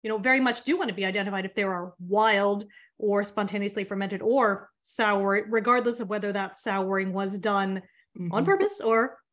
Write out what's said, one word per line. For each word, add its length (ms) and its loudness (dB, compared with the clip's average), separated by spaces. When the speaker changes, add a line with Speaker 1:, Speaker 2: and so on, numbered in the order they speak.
Speaker 1:
you 80 -6
know, 80 -2
very 200 4
much 260 0
do 120 2
want 140 -2
to 40 -8
be 120 -2
identified 400 -2
if 80 -10
they 80 0
are 360 -4
wild 680 2
or 260 2
spontaneously 600 -4
fermented 360 -4
or 480 2
sour, 680 0
regardless 520 2
of 100 -6
whether 220 -2
that 240 -4
souring 580 -2
was 240 -4
done 420 0
Speaker 2:
Mm-hmm. 160 -6
Speaker 1:
on 100 2
purpose 380 2
or 360 2